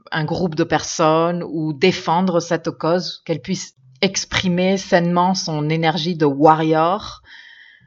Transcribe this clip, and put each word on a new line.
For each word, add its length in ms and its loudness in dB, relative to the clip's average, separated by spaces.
un 140 -2
groupe 300 -2
de 80 0
personnes 800 0
ou 300 -4
défendre 680 2
cette 320 -2
cause, 540 -4
qu'elle 160 -4
puisse 340 -8
exprimer 760 0
sainement 580 2
son 340 -4
énergie 460 0
de 100 2
warrior, 960 2